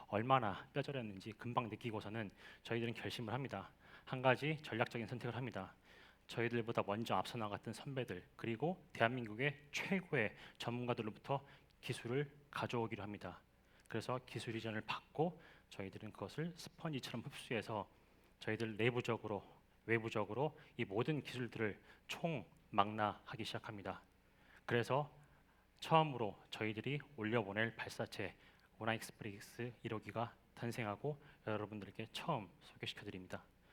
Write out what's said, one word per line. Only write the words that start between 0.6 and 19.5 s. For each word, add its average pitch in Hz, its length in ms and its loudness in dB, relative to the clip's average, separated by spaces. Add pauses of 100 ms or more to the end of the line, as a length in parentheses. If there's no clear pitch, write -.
뼈저렸는지 113 600 -4
금방 120 360 0
느끼고서는 107 600 -4 (340)
저희들은 117 320 0
결심을 107 380 -4
합니다. 117 360 -4 (340)
한 131 180 -2
가지 135 400 6
전략적인 113 460 0
선택을 117 300 -4
합니다. 101 360 -4 (520)
저희들보다 117 600 2
먼저 107 300 2
앞서 95 220 2
나갔던 104 360 -2
선배들 123 520 -4 (100)
그리고 127 560 0
대한민국의 120 640 2 (160)
최고의 151 640 2 (220)
전문가들로부터 120 880 0 (340)
기술을 131 500 -2 (220)
가져오기로 110 520 0
합니다. 95 360 -6 (480)
그래서 123 380 0
기술 117 320 -6
이전을 110 240 -2
받고 - 600 -2 (280)
저희들은 98 420 -8
그것을 147 460 -4
스펀지처럼 - 640 -6
흡수해서 110 680 -2 (500)
저희들 110 360 0
내부적으로 110 720 2 (380)